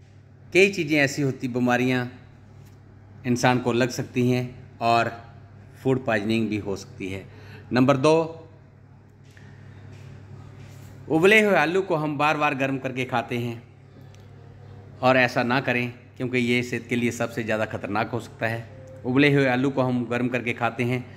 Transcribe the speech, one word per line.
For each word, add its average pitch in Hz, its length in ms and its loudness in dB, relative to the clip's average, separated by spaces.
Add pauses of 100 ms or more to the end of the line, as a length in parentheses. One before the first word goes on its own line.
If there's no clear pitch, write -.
(520)
कई 190 180 6
चीज़ें 156 280 0
ऐसी 139 240 0
होती, 131 260 -2
बीमारियां 123 580 2 (1200)
इंसान 123 320 2
को 120 140 0
लग 123 180 2
सकती 123 400 -2
हैं 123 540 -4
और 117 280 2 (640)
फूड 131 300 0
पॉइजनिंग 110 420 0
भी 107 100 -2
हो 98 180 -4
सकती - 360 -10
है। 95 140 -10 (460)
नंबर 131 260 4
दो, 160 480 2 (2500)
उबले 185 340 6
हुए 202 140 4
आलू 170 260 2
को 185 140 -2
हम 151 220 -2
बार 151 180 2
बार 147 200 0
गर्म 135 220 0
करके 127 280 -6
खाते 120 320 -4
हैं 117 240 -6 (1400)
और 127 180 4
ऐसा 123 260 4
ना 120 180 0
करें, 120 320 -2 (240)
क्योंकि 127 220 -2
ये 123 240 2
सेहत 120 260 -6
के 123 80 0
लिए 120 160 2
सबसे 117 300 -4
ज़्यादा 110 240 -2
ख़तरनाक 107 440 -4
हो 120 100 -6
सकता - 260 -6
है। - 600 -8
उबले 139 260 4
हुए 139 160 4
आलू 127 220 0
को 131 120 0
हम 123 240 0
गर्म 120 220 -2
करके 117 260 -2
खाते 117 300 -2
हैं 123 200 -2 (120)